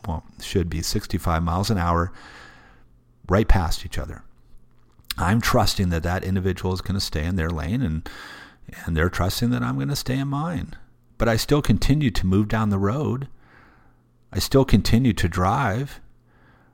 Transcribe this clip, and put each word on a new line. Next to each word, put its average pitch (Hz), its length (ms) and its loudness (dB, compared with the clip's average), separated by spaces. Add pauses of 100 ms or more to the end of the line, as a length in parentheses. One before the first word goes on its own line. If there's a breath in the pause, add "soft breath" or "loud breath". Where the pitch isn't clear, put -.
well, 78 160 -6 (160)
should 87 300 -2
be 82 140 -4
sixty-five 87 580 -2
miles 90 300 0
an 98 80 0
hour 85 320 0 (1160 loud breath)
right 101 200 2
past - 360 4
each - 140 -8
other. - 260 -10 (920)
I'm 98 240 2
trusting 104 480 2
that 82 140 0
that 90 200 -2
individual 92 520 -2
is 92 60 -6
gonna 98 180 -2
stay 80 260 -4
in 92 120 -2
their 80 120 0
lane, 85 320 -2
and, 80 260 -2 (800 loud breath)
and 82 100 -2
they're 82 140 2
trusting 101 400 0
that 120 140 0
I'm 127 160 -4
gonna 139 160 -2
stay 131 240 -4
in 139 80 -4
mine. 147 480 -4 (420)
But 110 100 2
I 113 100 2
still 143 260 2
continue 143 480 4
to - 160 2
move 101 200 4
down 110 220 0
the 98 80 2
road. 117 500 -2 (1040 soft breath)
I 101 60 -6
still 135 260 4
continue 113 500 4
to - 140 0
drive, 107 760 0 (720 soft breath)